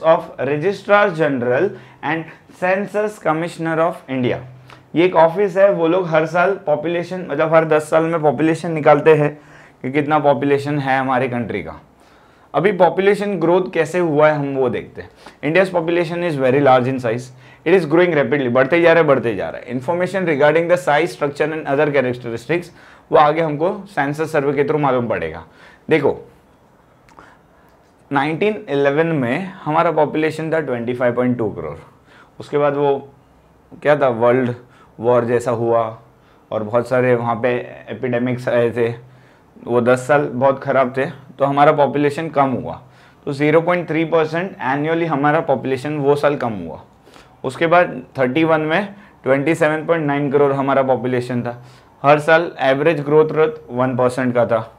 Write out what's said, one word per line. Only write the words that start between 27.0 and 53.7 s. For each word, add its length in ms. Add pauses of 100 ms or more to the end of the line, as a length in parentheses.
नाइनटीन 580
इलेवन 380
में 460 (120)
हमारा 260
पॉपुलेशन 640
था 80
ट्वेंटी 340
फ़ाइव 200
पॉइंट 240
टू 120
करोड़, 260 (640)
उसके 180
बाद 160
वो 380 (680)
क्या 140
था, 120
वर्ल्ड 460 (460)
वॉर 240
जैसा 260
हुआ 480 (520)
और 120
बहुत 260
सारे 260
वहाँ 220
पे 120 (420)
एपिडेमिक्स 580
आए 220
थे, 180 (760)
वो 160
दस 280
साल 260
बहुत 280
ख़राब 340
थे, 100
तो 380
हमारा 280
पॉपुलेशन 560
कम 220
हुआ, 300 (440)
तो 80
ज़ीरो 280
पॉइंट 280
थ्री 160
परसेंट 520
annually 500
हमारा 340
पॉपुलेशन 580
वो 180
साल 200
कम 160
हुआ। 300 (640)
उसके 220
बाद 360 (160)
थर्टी 260
वन 160
में 340 (280)
ट्वेंटी 320
सेवन 320
पॉइंट 200
नाइन 260
करोड़ 200
हमारा 300
पॉपुलेशन 600
था। 200 (400)
हर 160
साल 320 (100)
एवरेज 400
ग्रोथ 320
रेट 220 (160)